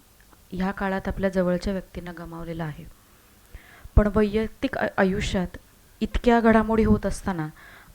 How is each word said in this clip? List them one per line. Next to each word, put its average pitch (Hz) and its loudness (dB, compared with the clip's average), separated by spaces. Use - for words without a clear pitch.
ह्या 185 -2
काळात 196 -4
आपल्या 190 -2
जवळच्या 185 0
व्यक्तींना 175 -10
गमावलेलं 165 -10
आहे. 156 -10
पण 208 6
वैयक्तिक 220 0
आ-, 214 -2
आयुष्यात 196 0
इतक्या 233 2
घडामोडी 220 4
होत 208 4
असताना 175 -4